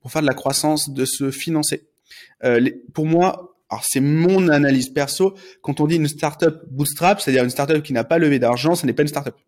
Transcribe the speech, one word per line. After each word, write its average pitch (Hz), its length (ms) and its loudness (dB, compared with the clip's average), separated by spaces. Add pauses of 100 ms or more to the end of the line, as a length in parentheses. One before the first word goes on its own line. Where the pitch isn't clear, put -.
pour - 120 -16
faire 156 80 -2
de 151 60 0
la 131 80 0
croissance, 147 560 -2
de 131 160 -2
se 135 240 -4
financer. 151 560 -4 (580)
Euh, 120 160 4
les, 131 120 2 (200)
pour 156 140 -2
moi, 170 500 0 (140)
alors 110 120 -8
c'est - 180 -2
mon 170 480 4
analyse 139 420 2
perso, 185 440 -2 (280)
quand 143 180 -4
on 151 60 2
dit 165 100 2
une 151 100 2
startup 156 480 -2 (160)
bootstrap, 156 520 0
c'est-à-dire 127 220 2
une 123 60 -2
startup 147 320 0
qui 143 120 -6
n'a 117 100 0
pas 160 140 2
levé 147 200 4
d'argent, 123 360 2
ça 165 120 -4
n'est 123 60 0
pas 135 100 0
une 147 60 0
startup. 143 260 -8 (140)